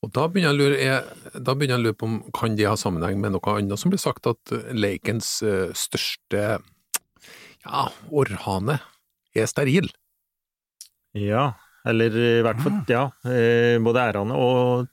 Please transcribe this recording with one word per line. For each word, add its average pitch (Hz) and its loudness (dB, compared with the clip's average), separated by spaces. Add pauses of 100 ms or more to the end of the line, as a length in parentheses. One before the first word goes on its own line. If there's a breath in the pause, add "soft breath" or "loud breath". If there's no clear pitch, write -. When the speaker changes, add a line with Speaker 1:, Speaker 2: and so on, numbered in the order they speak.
Speaker 1:
Og 104 -8
da 143 0
begynner 175 2
jeg 143 2
å - 0
lure, 139 4
jeg, - -4
da 131 0
begynner 135 0
jeg - 0
å 117 0
lure 110 0
på 113 -6
om, 113 -4 (180)
kan 110 -2
det 104 4
ha 107 2
sammenheng 98 -2
med 107 -2
noe 101 -2
annet 101 -2
som 175 0
blir 196 0
sagt, - -2
at - -4 (240)
lekens, 104 -2 (160)
eh, 95 -2
største, - -6 (1200 loud breath)
ja, 135 -4 (240)
orrhane 104 -2 (540 loud breath)
er 107 2
steril? 143 0 (1300)
Speaker 2:
Ja, 107 0 (320 soft breath)
eller 113 2
i 117 4
hvert 113 0
fall, 170 0
Speaker 3:
Ah. 196 -2
Speaker 2:
ja, 123 2 (280)
eh, 117 4
både 117 4
ærane 107 0
og 123 2